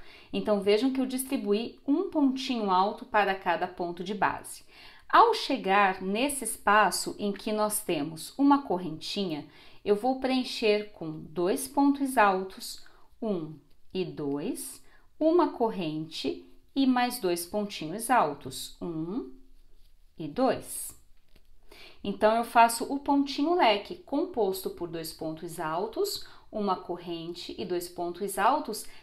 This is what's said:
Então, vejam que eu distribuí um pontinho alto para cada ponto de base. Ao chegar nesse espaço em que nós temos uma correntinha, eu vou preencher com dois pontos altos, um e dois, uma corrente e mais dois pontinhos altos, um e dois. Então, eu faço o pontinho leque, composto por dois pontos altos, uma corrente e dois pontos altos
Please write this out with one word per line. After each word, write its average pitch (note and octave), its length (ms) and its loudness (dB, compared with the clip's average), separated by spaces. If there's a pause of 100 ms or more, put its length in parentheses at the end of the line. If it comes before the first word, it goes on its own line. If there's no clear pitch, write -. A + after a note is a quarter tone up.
(320)
Então, G3+ 300 0
vejam G#3+ 300 4
que C4+ 80 -2
eu C4 60 2
distribuí A#3+ 840 -2
um E4+ 220 2
pontinho B3+ 640 0
alto G3 340 2
para G3 300 2
cada F3 320 0
ponto F3+ 360 -6
de G3+ 120 -4
base. - 480 -2 (440)
Ao G#4+ 240 8
chegar G3 680 2
nesse A#3 420 -2
espaço G3+ 760 2
em G3+ 120 0
que G#3 200 -4
nós G#3+ 300 0
temos D#3+ 540 -4
uma C#4 280 6
correntinha, E3+ 840 -4 (400)
eu G3+ 100 4
vou B3+ 240 0
preencher A#3 720 0
com D#3 280 -10 (100)
dois G3 380 0
pontos C#4 500 2
altos, F#3+ 640 2 (380)
um E3+ 320 -2 (400)
e F#3 100 -2
dois, D3 800 -6 (360)
uma D#4+ 300 6
corrente F3+ 920 -4 (320)
e C4+ 120 4
mais B3 320 2
dois F3 260 0
pontinhos G3+ 640 -4
altos, D3+ 720 0
um F3+ 500 -6 (840)
e D#3+ 100 -8
dois. - 720 -2 (1040)
Então, G#3 320 2
eu A#3 80 0
faço A#3 480 4
o C#4 80 -2
pontinho C#4+ 540 2
leque, G#3 440 2
composto G#3+ 720 -2
por F3 160 -8
dois D#3+ 260 -8
pontos D#3+ 460 -8
altos, F3+ 680 -4 (240)
uma G3+ 240 0
corrente E3+ 800 -10
e - 80 -6
dois F3 240 -4
pontos F3 520 -6
altos B3 480 0 (160)